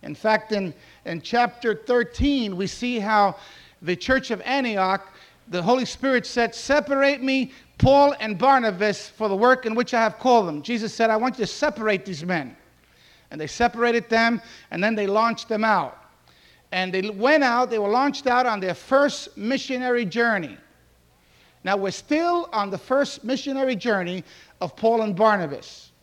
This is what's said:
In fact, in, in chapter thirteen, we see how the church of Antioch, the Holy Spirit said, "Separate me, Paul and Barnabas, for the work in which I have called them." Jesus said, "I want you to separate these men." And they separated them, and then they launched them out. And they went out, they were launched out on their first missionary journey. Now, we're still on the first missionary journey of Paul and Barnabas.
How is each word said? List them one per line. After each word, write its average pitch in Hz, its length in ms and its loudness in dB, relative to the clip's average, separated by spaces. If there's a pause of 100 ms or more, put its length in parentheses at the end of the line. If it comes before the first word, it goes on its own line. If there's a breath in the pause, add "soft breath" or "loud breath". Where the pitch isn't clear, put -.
In 147 120 -12
fact, 214 380 0
in, 190 220 -4 (320 loud breath)
in 165 160 -8
chapter 240 520 0
thirteen, 240 840 -2
we 196 80 -2
see 247 320 -4
how 202 380 2 (440 loud breath)
the 175 160 -4
church 262 340 -2
of 196 120 -4
Antioch, 202 720 -2 (340 loud breath)
the 175 140 -4
Holy 247 220 2
Spirit 254 400 -2
said, 233 300 -2
"Separate 277 680 0
me, 262 300 -2 (260 loud breath)
Paul 277 420 6
and 214 180 -6
Barnabas, 214 680 2
for 214 200 -4
the 196 80 0
work 254 300 4
in 220 80 -2
which 233 180 -2
I 233 100 2
have 220 160 0
called 233 300 4
them." 147 140 -6
Jesus 220 320 -4
said, 226 160 2
"I 220 60 2
want 240 220 -2
you 226 60 -2
to - 80 -8
separate 220 520 -2
these 160 200 -10
men." 160 320 -4 (760 soft breath)
And 151 80 -12
they 151 80 -8
separated 233 600 0
them, 226 320 2 (300 loud breath)
and 165 120 -4
then 220 120 0
they 208 140 -2
launched 220 400 0
them 220 160 -2
out. 185 340 0 (720 soft breath)
And 185 240 -4
they 190 160 -2
went 254 320 2
out, 247 280 2
they 220 100 -2
were 202 80 0
launched 262 400 0
out 247 180 2
on 214 140 -2
their 185 140 -4
first - 640 0
missionary 247 680 -2
journey. 196 520 -2 (1080 soft breath)
Now, 190 120 0
we're 196 140 -2
still 339 640 0
on 202 180 -2
the 190 80 -6
first - 460 -2
missionary 269 500 -2
journey 185 480 -2 (380 loud breath)
of 175 160 -8
Paul 226 260 2
and 208 140 -4
Barnabas. 185 720 0 (120)